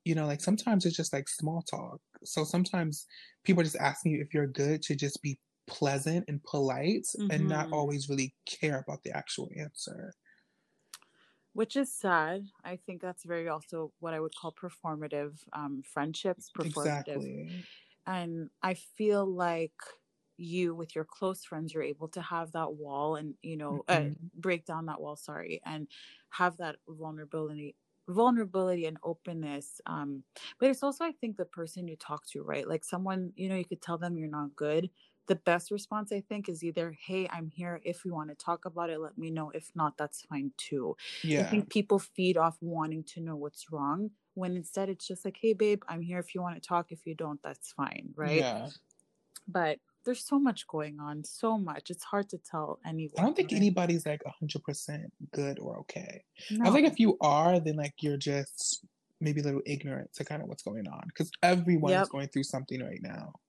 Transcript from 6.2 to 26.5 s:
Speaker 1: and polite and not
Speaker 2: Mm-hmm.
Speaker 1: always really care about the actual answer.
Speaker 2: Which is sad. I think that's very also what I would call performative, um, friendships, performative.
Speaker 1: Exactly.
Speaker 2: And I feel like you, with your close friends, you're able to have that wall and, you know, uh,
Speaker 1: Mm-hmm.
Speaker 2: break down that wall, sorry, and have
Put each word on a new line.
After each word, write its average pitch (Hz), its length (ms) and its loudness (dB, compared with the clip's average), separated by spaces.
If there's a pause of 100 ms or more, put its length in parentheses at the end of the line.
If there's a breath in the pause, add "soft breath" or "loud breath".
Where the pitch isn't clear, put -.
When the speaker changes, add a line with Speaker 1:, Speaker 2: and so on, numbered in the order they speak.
Speaker 1:
and 147 160 -4
polite 139 640 0 (220)
and 151 180 2
not 156 200 2
Speaker 2:
Mm-hmm. 160 60 -4
Speaker 1:
always 143 360 0
really 135 260 -2 (100)
care 147 340 -2
about 143 240 -8
the - 80 -6
actual - 460 -6
answer. 170 560 -12 (1400 soft breath)
Speaker 2:
Which 220 240 0
is 269 160 0
sad. 180 540 2 (180)
I 180 100 -8
think 175 260 -12
that's 180 220 -8
very 170 240 -4
also 156 520 -6
what 165 140 -6
I 156 60 -4
would 156 160 -4
call 160 180 -10
performative, 151 880 -6 (140)
um, 143 300 -6
friendships, 156 680 -4
performative. 147 720 -2
Speaker 1:
Exactly. 160 420 -8 (420 loud breath)
Speaker 2:
And 170 420 -4 (140)
I 185 120 0
feel 202 500 2
like 175 480 0 (640)
you, 170 380 0
with 165 200 -10
your 160 100 -2
close 190 400 -4
friends, 160 280 -6
you're 156 100 -2
able 147 260 -6
to 175 120 -8
have 165 320 -4
that 160 220 -2
wall 147 420 -2
and, 151 240 -6
you 165 160 -6
know, 147 300 -4
uh, 165 140 6
Speaker 1:
Mm-hmm. 151 340 -4
Speaker 2:
break 170 300 -2
down 165 220 -6
that 156 140 -8
wall, 147 160 -8
sorry, 85 480 -10
and 101 220 -6 (440 loud breath)
have 180 260 2